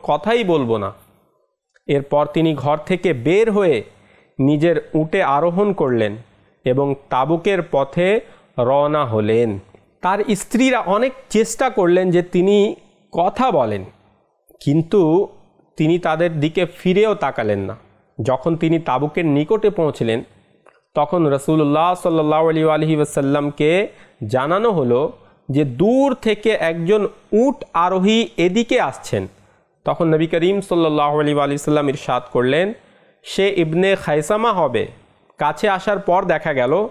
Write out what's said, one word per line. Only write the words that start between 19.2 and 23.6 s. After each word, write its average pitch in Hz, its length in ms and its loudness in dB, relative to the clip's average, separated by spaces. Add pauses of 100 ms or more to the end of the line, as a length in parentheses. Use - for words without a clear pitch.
নিকটে 151 440 0
পৌঁছলেন, 127 520 -2 (720)
তখন 156 320 0
রাসূলুল্লাহ 151 680 2
সাল্লাল্লাহু 160 760 0
আলাইহি 156 260 0
ওয়াসাল্লামকে 147 920 0 (380)